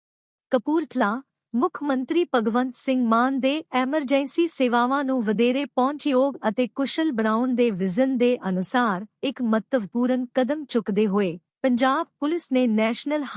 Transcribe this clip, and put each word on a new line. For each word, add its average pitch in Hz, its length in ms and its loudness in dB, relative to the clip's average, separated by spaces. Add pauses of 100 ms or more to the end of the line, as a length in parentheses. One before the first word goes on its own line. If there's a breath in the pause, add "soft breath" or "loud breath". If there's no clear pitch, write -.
(520)
ਕਪੂਰਥਲਾ, 254 600 0 (420)
ਮੁੱਖ 240 300 -2
ਮੰਤਰੀ 285 420 0 (100)
ਭਗਵੰਤ 240 400 0
ਸਿੰਘ 254 320 0
ਮਾਨ 247 320 2
ਦੇ 269 240 0 (100)
ਐਮਰਜੈਂਸੀ 277 760 0
ਸੇਵਾਵਾਂ 254 560 0
ਨੂੰ 262 200 0
ਵਧੇਰੇ 240 420 0
ਪਹੁੰਚਯੋਗ 254 720 0 (120)
ਅਤੇ 240 260 0
ਕੁਸ਼ਲ 311 360 -2
ਬਣਾਉਣ 226 440 0
ਦੇ 240 180 2
ਵਿਜ਼ਨ 190 440 0
ਦੇ 240 200 2 (120)
ਅਨੁਸਾਰ 190 560 0 (180)
ਇੱਕ 269 180 -4
ਮਹੱਤਵਪੂਰਨ 240 920 0
ਕਦਮ 269 320 -2
ਚੁੱਕਦੇ 214 420 0
ਹੋਏ, 190 300 0 (240)
ਪੰਜਾਬ 269 460 2 (120)
ਪੁਲਿਸ 320 320 -4
ਨੇ 254 160 2
ਨੈਸ਼ਨਲ 233 560 0 (140)